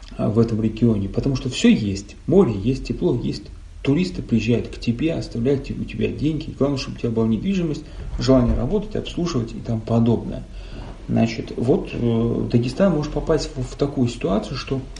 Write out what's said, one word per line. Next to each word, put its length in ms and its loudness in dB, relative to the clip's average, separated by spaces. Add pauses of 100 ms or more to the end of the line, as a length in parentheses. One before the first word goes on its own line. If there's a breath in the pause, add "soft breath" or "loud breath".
(180)
а, 120 0
в 100 2
этом 220 2
регионе. 480 2
Потому 260 0
что 140 -4
все 200 2
есть, 460 0 (120)
море 260 6
есть, 320 -2
тепло 300 0
есть. 280 -4 (380)
Туристы 400 2
приезжают 460 2
к 100 -10
тебе, 360 0
оставляют 500 0
те-, 100 -6
у 120 -4
тебя 240 -2
деньги. 500 -4
Главное, 180 2
чтобы 200 -8
у 20 -14
тебя 120 -2
была 160 0
недвижимость, 560 0 (360 loud breath)
желание 340 6
работать, 440 0
обслуживать 560 -4
и 60 -10
тому 200 -2
подобное. 640 2 (640 loud breath)
Значит, 480 0
вот, 380 2
э, 580 0
Дагестан 420 4
может 200 -2
попасть 420 0
в, 80 -4
в 140 -8
такую 320 2
ситуацию, 480 -2
что, 240 -4 (180)